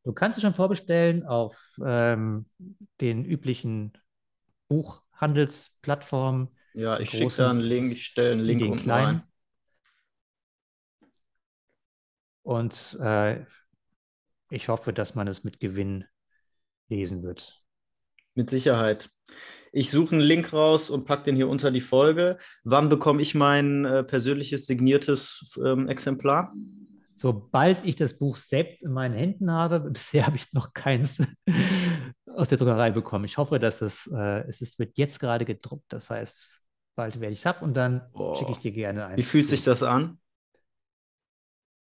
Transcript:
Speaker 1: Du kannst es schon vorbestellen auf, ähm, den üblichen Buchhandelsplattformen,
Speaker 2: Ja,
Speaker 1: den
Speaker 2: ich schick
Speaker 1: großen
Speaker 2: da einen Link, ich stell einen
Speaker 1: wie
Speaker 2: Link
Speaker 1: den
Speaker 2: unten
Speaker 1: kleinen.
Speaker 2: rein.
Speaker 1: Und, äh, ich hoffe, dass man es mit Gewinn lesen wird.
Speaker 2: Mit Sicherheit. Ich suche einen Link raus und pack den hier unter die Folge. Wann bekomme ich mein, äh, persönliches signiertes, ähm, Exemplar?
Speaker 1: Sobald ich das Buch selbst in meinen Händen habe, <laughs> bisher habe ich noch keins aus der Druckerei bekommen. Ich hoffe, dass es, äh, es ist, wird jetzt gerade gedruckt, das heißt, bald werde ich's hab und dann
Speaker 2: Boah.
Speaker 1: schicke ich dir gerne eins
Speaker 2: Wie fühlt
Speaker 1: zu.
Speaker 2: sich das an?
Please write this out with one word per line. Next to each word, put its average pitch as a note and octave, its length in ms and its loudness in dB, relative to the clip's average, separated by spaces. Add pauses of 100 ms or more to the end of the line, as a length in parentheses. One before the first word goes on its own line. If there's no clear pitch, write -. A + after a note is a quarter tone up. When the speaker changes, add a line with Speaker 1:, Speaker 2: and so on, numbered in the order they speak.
Speaker 1:
Du B2 100 -6
kannst A3 240 0
es G#3 40 -8
schon G#3 140 2
vorbestellen E3+ 680 2
auf, A#2 320 -2 (300)
ähm, A2+ 640 0 (540)
den A#2 240 -2
üblichen A2+ 680 -6 (760)
Buchhandelsplattformen, C#3+ 1800 -2 (260)
Speaker 2:
Ja, A2 220 -4
Speaker 1:
den - 80 -4
Speaker 2:
ich A2+ 80 -8
schick A2+ 80 -4
Speaker 1:
großen B2 240 0
Speaker 2:
da B2 80 4
einen A#2+ 80 2
Link, B2 320 0
ich A#2 140 -10
stell A#2+ 260 0
einen A2+ 100 0
Speaker 1:
wie A2+ 40 0
Speaker 2:
Link A#2 160 2
Speaker 1:
den A2 100 0
Speaker 2:
unten A#2 120 -4
Speaker 1:
kleinen. C3+ 340 2
Speaker 2:
rein. E3 60 -8 (3250)
Speaker 1:
Und, - 600 -4
äh, G#2+ 440 0 (1040)
ich - 200 -8
hoffe, A2+ 240 -4
dass G#2 200 -6
man G#2 140 -4
es F#2+ 160 -8
mit - 160 -10
Gewinn G2 460 -6 (840)
lesen F#2+ 340 -4
wird. - 420 -14 (720)
Speaker 2:
Mit B2 140 -2
Sicherheit. A#2 600 2 (600)
Ich C3+ 200 0
suche D#3+ 240 4
einen D3+ 80 6
Link E3 300 4
raus D#3 360 4
und C3+ 160 -4
pack C#3+ 200 -2
den C#3 100 2
hier C3 140 2
unter C#3 220 0
die B2+ 100 0
Folge. D#3+ 560 4 (260)
Wann C#3+ 260 6
bekomme D3 320 4
ich D3+ 140 -2
mein, C#3+ 500 4
äh, C3+ 180 2
persönliches C3+ 600 -2
signiertes, C3+ 1000 0
ähm, C3 240 2
Exemplar? C#3 640 0 (600)
Speaker 1:
Sobald C#3+ 720 2
ich F3+ 120 -2
das - 200 -2
Buch C#3+ 200 -2
selbst - 440 -4
in C#3+ 120 -6
meinen B2+ 200 -2
Händen F3+ 380 -2
habe, E3 280 0
<laughs> D3 120 -6
bisher - 340 0
habe D3 120 0
ich - 160 -12
noch - 200 -4
keins C3+ 480 0 (1080)
aus - 220 0
der C3+ 80 2
Druckerei A#2 340 2
bekommen. G2+ 340 -4
Ich - 120 -10
hoffe, C#3+ 220 0
dass A2+ 220 -2
es, - 260 -8
äh, A2 400 -4
es B2 140 -12
ist, - 180 -12
wird - 180 -8
jetzt C#3+ 220 -2
gerade A#2 260 -2
gedruckt, - 440 -10
das A#2+ 200 -12
heißt, - 520 -12 (340)
bald A2+ 240 -8
werde G#2+ 140 -6
ich's - 120 -6
hab F3+ 160 -2
und D3 140 -2
dann B2+ 380 0
Speaker 2:
Boah. G2 220 -6
Speaker 1:
schicke - 160 -4
ich - 80 -8
dir A2 120 -6
gerne G#2 340 -6
eins F#2 120 -10
Speaker 2:
Wie B2 60 2
fühlt D3 220 4
Speaker 1:
zu. D3 40 -2
Speaker 2:
sich C#3+ 140 0
das B2+ 200 2
an? C3 360 0 (1800)